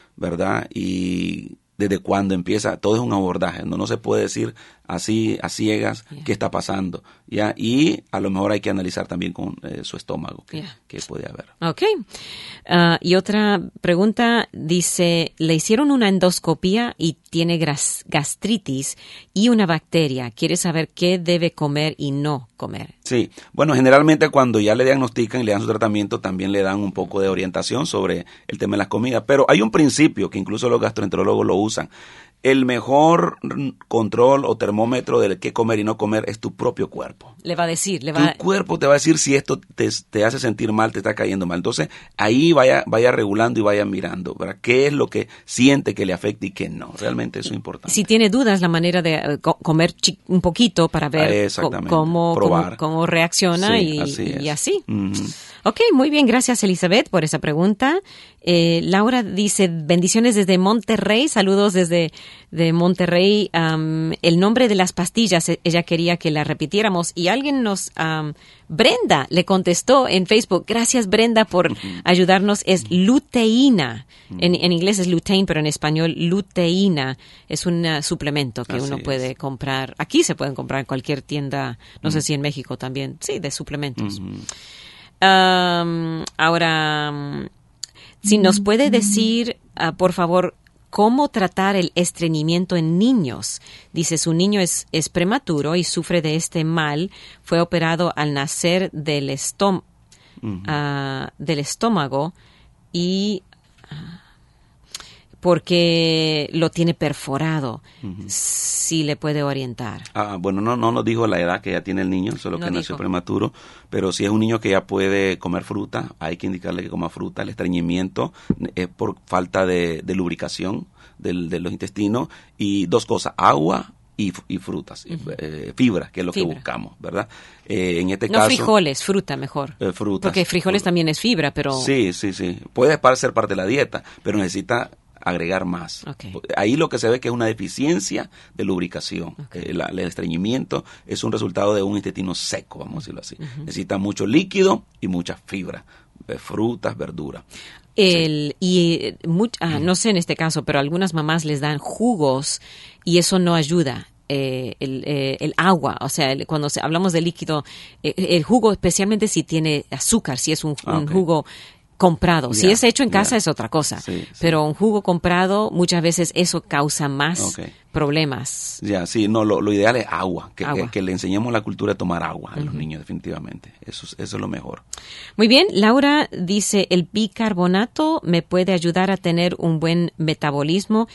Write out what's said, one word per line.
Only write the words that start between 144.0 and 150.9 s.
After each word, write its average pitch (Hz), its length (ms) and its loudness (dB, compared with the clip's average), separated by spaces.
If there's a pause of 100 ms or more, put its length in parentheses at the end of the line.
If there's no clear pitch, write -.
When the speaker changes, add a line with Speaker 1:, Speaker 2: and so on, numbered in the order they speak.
Speaker 1:
líquido 190 580 2 (160)
y - 80 -6
mucha 90 380 -4
fibra, - 400 -12 (420)
eh, - 100 -8
frutas, 110 600 -4
verduras. 73 440 -10 (540)
Speaker 2:
El, 160 640 2
Speaker 1:
Sí. 190 80 0
Speaker 2:
y, 175 320 4
eh, - 260 -8
much-, 185 340 0
ah, 160 200 -2
no 180 140 2
sé 220 160 0
en 196 80 2
este 165 180 -2
caso, 160 280 -2
pero 143 140 0
algunas 165 360 -2